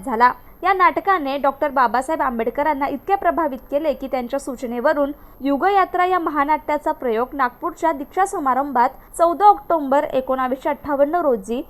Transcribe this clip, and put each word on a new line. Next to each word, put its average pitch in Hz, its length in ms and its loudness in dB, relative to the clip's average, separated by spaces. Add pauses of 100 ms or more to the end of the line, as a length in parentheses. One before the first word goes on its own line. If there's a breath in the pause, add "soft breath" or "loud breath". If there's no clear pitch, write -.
झाला. 240 260 2 (320 loud breath)
या 370 100 2
नाटकाने 330 640 2
डॉक्टर 277 320 0
बाबासाहेब 262 520 0
आंबेडकरांना 262 680 -2
इतके 285 280 -2
प्रभावित 330 440 0 (120)
केले 294 220 0
की, 269 140 -8
त्यांच्या 254 320 -4
सूचनेवरून 269 720 -2 (320 loud breath)
युगयात्रा 359 640 2
या 370 140 2
महानाट्याचा 302 720 -2
प्रयोग 247 420 -2
नागपूरच्या 302 580 -2
दीक्षा 294 340 -2
समारंभात 269 640 0 (280 loud breath)
चौदा 339 280 2
ऑक्टोबर 302 580 4
एकोणावीसशे 262 680 -2
अठ्ठावन्न 285 460 0
रोजी 247 540 0